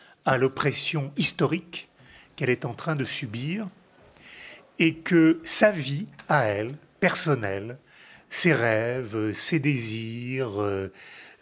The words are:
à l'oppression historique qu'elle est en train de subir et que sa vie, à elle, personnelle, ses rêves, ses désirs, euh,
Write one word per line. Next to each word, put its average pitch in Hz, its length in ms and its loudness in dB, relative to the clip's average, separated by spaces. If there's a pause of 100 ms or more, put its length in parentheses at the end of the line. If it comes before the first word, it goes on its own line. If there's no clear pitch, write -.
(260)
à 131 140 4
l'oppression 135 760 -2
historique - 680 0 (480)
qu'elle 127 140 -2
est 123 160 0
en 120 80 -6
train 160 220 -6
de 135 100 -2
subir 147 640 -8 (1120)
et 165 160 4
que 165 480 4
sa - 280 6
vie, 147 360 -6 (220)
à 143 160 4
elle, 107 300 -2 (240)
personnelle, 117 800 0 (540)
ses 170 220 4
rêves, 113 800 0
ses 156 260 2
désirs, 117 1000 -4
euh, 98 320 -4 (500)